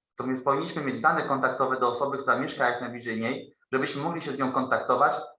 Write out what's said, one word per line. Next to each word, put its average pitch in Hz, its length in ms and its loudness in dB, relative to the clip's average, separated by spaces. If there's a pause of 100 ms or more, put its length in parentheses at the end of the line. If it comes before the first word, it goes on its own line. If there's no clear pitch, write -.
(180)
to 123 60 -4
więc 131 180 -2
powinniśmy 147 420 0
mieć 117 160 -4
dane 156 220 4
kontaktowe 131 540 0
do 123 120 2
osoby, 139 300 -2
która 120 200 2
mieszka 135 320 0
jak 120 100 -2
najbliżej 117 400 -6
niej, - 360 -4 (160)
żebyśmy 139 300 0
mogli 165 200 -4
się 151 80 -6
z 127 80 -6
nią 131 140 0
kontaktować 127 600 2 (240)